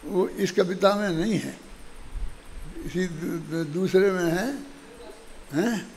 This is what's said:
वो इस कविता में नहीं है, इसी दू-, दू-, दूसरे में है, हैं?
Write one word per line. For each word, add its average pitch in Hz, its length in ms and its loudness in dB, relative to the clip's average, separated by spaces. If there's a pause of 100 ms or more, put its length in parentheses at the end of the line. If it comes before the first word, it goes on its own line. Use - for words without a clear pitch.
वो 190 240 2
इस 190 220 0
कविता 190 440 4
में 208 160 0
नहीं 175 280 2
है, 135 160 -4 (1300)
इसी 185 220 0
दू-, 165 320 -4 (120)
दू-, 165 220 0
दूसरे 190 380 6
में 180 200 2
है, 185 160 0 (1040)
हैं? 202 240 2 (200)